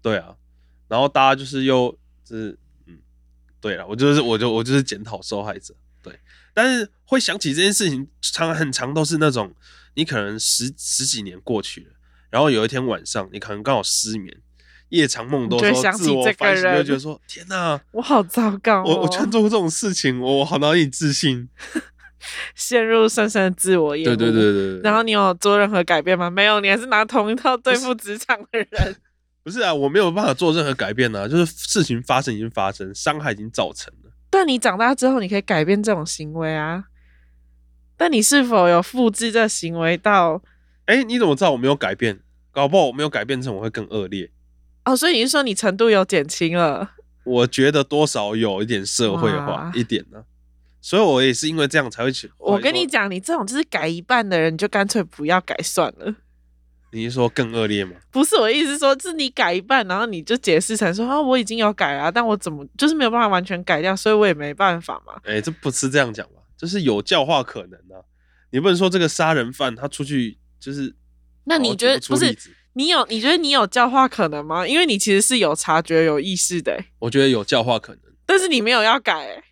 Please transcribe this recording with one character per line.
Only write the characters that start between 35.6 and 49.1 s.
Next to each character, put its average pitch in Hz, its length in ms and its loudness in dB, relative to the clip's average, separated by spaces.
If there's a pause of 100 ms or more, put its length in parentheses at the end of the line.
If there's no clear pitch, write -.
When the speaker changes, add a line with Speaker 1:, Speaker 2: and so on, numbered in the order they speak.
Speaker 2:
变 202 180 2
这 214 100 0
种 160 140 -2
行 151 260 -10
为 160 220 -4
啊。 165 300 -6 (1120)
但 339 140 2
你 226 120 2
是 277 200 4
否 214 260 4
有 170 120 6
复 240 300 0
制 226 220 -6
这 226 160 4
行 170 300 -6
为 165 180 0
到？ 180 440 2 (460)
Speaker 1:
欸， 247 180 4
你 240 140 -2
怎 220 80 4
么 147 80 4
知 135 80 0
道 180 80 6
我 135 60 0
没 123 100 -2
有 143 80 4
改 104 180 -2
变？ 101 280 -2 (320)
搞 139 160 2
不 185 100 4
好 156 80 4
我 120 60 -2
没 139 100 -6
有 156 60 -2
改 107 160 -4
变 127 180 -4
成 127 120 -6
我 95 60 -8
会 113 80 -6
更 107 180 -6
恶 104 200 -6
劣。 95 240 -8 (540)
Speaker 2:
哦， 254 120 2
所 320 140 2
以 339 40 2
你 226 80 2
是 262 60 0
说 285 140 2
你 226 120 -2
程 196 220 0
度 233 140 4
有 190 140 4
减 156 220 0
轻 170 300 -2
了？ 160 360 0 (320)
Speaker 1:
我 123 220 4
觉 135 260 4
得 143 100 2
多 147 240 2
少 107 300 -4
有 104 260 0
一 113 40 -2
点 101 200 -4
社 107 300 0